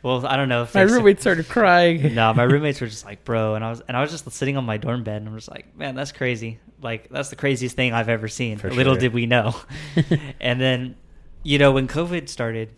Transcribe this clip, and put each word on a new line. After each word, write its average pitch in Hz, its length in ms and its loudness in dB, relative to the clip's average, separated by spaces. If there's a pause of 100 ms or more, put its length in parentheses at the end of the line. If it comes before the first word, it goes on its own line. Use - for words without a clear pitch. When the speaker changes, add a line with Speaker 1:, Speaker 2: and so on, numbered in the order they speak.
Speaker 1:
Well, 127 220 -2
I 135 120 -2
don't 135 120 0
know 120 140 0
if 117 100 -8
Speaker 2:
My 196 120 6
Speaker 1:
they 214 80 6
Speaker 2:
roommates 208 300 6
started 165 260 0
crying. 175 640 4
<laughs> - 0 -
Speaker 1:
No, 113 180 4
my 120 120 4
roommates 143 360 2
were 123 60 -6
just 107 180 -14
like, 101 200 -18
"Bro," 110 320 -2
and 110 80 -6
I 113 60 -6
was, 117 180 -12
and 120 80 -4
I 131 60 0
was 147 100 -4
just 151 180 -12
sitting 139 260 -4
on 131 80 -4
my 110 120 -2
dorm 117 260 -4
bed, 107 140 -8
and 107 120 -10
I'm 107 60 -12
just 110 160 -16
like, - 260 -20
"Man, 135 200 -10
that's 139 160 -8
crazy. 113 480 -6 (200)
Like, 117 300 -10
that's 139 200 -8
the - 40 -16
craziest 127 400 -2
thing 127 180 0
I've 113 160 0
ever 110 200 -2
seen." 110 300 -6
Speaker 2:
For 98 120 -6
Speaker 1:
Little 131 240 2
Speaker 2:
sure. - 60 0
Speaker 1:
did 120 140 2
we 120 120 0
know. 117 300 2 (400)
Speaker 2:
<laughs> 147 440 -2
Speaker 1:
And 123 200 -2
then, 127 340 -2 (480)
you 143 160 0
know, 139 140 6
when 131 160 0
covid 170 400 -4
started 113 500 -6